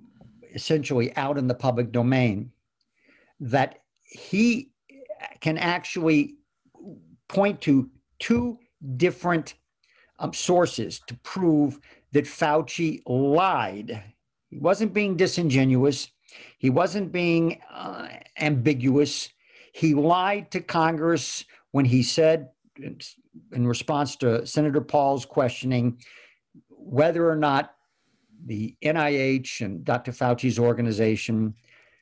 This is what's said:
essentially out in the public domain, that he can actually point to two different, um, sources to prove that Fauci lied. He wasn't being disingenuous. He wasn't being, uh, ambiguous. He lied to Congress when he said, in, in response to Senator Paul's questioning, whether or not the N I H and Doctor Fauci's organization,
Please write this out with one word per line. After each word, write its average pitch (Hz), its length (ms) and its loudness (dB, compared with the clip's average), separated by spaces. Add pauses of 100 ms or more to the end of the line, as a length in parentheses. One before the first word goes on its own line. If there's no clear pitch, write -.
(540)
essentially 135 600 0
out 143 200 -2
in 131 120 -2
the 120 60 0
public 120 360 0
domain, 120 640 0 (880)
that 131 420 -2 (200)
he 233 680 -2 (720)
can 160 180 -2
actually 170 800 0 (920)
point 196 340 0
to 135 280 2 (280)
two 240 400 -2 (380)
different, 175 580 -2 (640)
um, 147 140 -8
sources - 720 0
to 123 80 -14 (100)
prove 151 560 0 (320)
that 147 120 2
Fauci 156 800 -2
lied. 127 960 0 (460)
He 135 100 -16
wasn't 196 360 0
being 202 220 0
disingenuous. 135 960 2 (480)
He 131 120 2
wasn't 175 420 0
being, 170 480 0 (120)
uh, - 360 -12 (320)
ambiguous. 139 880 0 (420)
He 160 220 2
lied 180 580 0
to 180 80 -4
Congress 165 840 0 (280)
when 139 120 2
he 127 180 4
said, 160 480 2 (260)
in, - 220 -14 (540)
in 123 140 0
response 143 500 -2
to 120 300 0
Senator 151 340 0
Paul's 139 440 0
questioning, 123 760 0 (680)
whether 165 600 0
or 160 80 2
not 147 380 0 (720)
the 110 360 -8
N 156 140 0
I 151 120 0
H 135 520 -2
and 98 240 -8
Doctor 123 280 -2
Fauci's 123 460 0
organization, 110 960 0 (480)